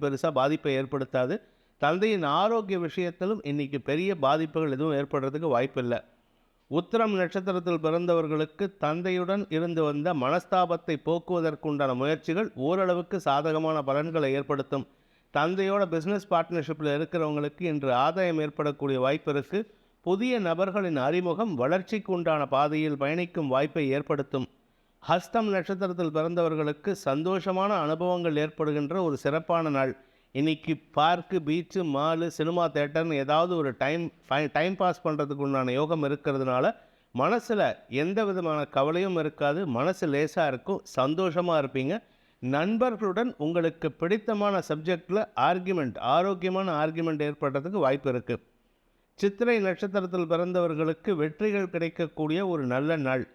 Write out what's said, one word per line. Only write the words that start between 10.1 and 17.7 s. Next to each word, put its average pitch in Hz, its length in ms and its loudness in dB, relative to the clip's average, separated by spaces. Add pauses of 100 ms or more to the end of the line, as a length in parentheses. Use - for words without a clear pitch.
மனஸ்தாபத்தை 170 880 0
போக்குவதற்குண்டான 156 920 0
முயற்சிகள் 156 600 -2
ஓரளவுக்கு 175 680 0
சாதகமான 156 640 0
பலன்களை 143 500 0
ஏற்படுத்தும். 139 540 -2 (500)
தந்தையோட 190 500 2
பிசினஸ் 170 440 -2
பார்ட்னர்ஷிப்ல 156 680 0
இருக்கிறவங்களுக்கு 151 680 -2
இன்று 143 320 0